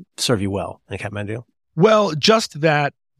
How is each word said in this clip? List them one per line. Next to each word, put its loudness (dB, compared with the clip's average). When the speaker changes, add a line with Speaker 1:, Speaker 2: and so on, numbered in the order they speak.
Speaker 1:
serve -2
you -2
well -8
in -8
Kathmandu? -10
Speaker 2:
Well, 4
just 0
that 2